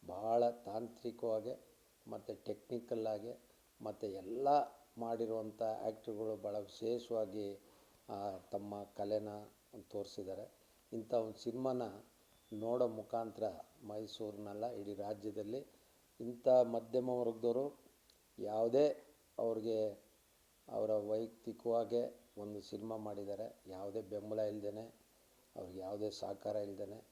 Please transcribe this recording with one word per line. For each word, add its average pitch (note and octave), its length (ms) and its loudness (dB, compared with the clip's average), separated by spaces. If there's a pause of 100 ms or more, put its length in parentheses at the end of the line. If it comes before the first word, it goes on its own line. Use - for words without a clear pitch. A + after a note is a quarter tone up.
ಭಾಳ A2+ 420 4
ತಾಂತ್ರಿಕವಾಗಿ A#2 1080 -2 (480)
ಮತ್ತು A2 380 -8
ಟೆಕ್ನಿಕಲ್ಲಾಗಿ A2 920 -2 (420)
ಮತ್ತು G#2+ 260 -4
ಎಲ್ಲ G2 400 -2 (500)
ಮಾಡಿರುವಂಥ A2+ 640 -2
ಆ್ಯಕ್ಟ್ರುಗಳು A2 760 -2
ಭಾಳ G#2 220 -2
ವಿಶೇಷವಾಗಿ, G#2+ 1000 -2 (500)
ಆ, G2+ 280 -2 (140)
ತಮ್ಮ G#2 320 -4
ಕಲೆನ G#2 440 0 (540)
ತೋರಿಸಿದ್ದಾರೆ. G2 760 -8 (340)
ಇಂಥ A2+ 200 -4
ಒಂದು A2+ 260 2
ಸಿನಿಮಾನ B2 420 0 (720)
ನೋಡೋ A#2 340 2
ಮುಖಾಂತರ A2 560 -2 (400)
ಮೈಸೂರಿನಲ್ಲ, G#2 840 -6
ಇಡೀ G#2 280 -4
ರಾಜ್ಯದಲ್ಲಿ G#2 720 -4 (540)
ಇಂಥ A#2+ 280 0
ಮಧ್ಯಮ B2 640 6
ವರ್ಗದವರು A#2+ 680 4 (600)
ಯಾವುದೇ A#2 680 6 (340)
ಅವ್ರಿಗೆ A2 500 2 (800)
ಅವರ A2 220 2
ವೈಯಕ್ತಿಕವಾಗೇ A2+ 1300 0 (180)
ಒಂದು G#2 240 -6
ಸಿನಿಮಾ A2 360 -6
ಮಾಡಿದ್ದಾರೆ. G2+ 580 -6 (120)
ಯಾವುದೇ F#2+ 340 -6
ಬೆಂಬಲ G#2 380 -4
ಇಲ್ದೇನೆ, G#2+ 560 -2 (600)
ಅವ್ರಿಗೆ F#2 240 -8
ಯಾವುದೇ G#2 300 -2
ಸಹಕಾರ G2+ 460 -4
ಇಲ್ದೇನೆ G#2 560 -6